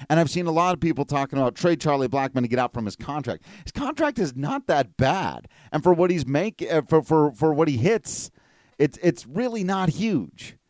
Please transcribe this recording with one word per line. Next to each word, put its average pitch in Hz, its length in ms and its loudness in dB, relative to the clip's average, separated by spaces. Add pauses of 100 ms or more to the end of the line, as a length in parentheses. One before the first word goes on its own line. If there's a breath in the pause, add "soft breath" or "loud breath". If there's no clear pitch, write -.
And 156 120 4
I've 156 100 4
seen 180 160 -4
a 165 60 -2
lot 175 240 2
of - 40 -8
people 143 260 0
talking 139 340 -2
about 123 160 0
trade 175 260 2
Charlie 139 260 2
Blackmon 135 360 -2
to 120 40 0
get 120 120 0
out 123 120 0
from 117 140 -6
his 98 100 -6
contract. 131 480 -8 (200 loud breath)
His - 80 -12
contract 285 480 -2
is 143 160 -2
not 151 320 -4
that 147 300 0
bad. 135 500 0 (240 soft breath)
And 147 100 -2
for 175 100 6
what 180 200 4
he's 160 160 -2
make, 156 440 -2
uh, 156 160 2
for, 160 140 4
for, 151 300 4
for 139 200 0
what 156 160 2
he 139 100 0
hits, 190 520 -2 (480 soft breath)
it's, 143 240 0
it's 175 240 0
really 220 380 -4
not 185 260 0
huge. 160 680 -4 (120)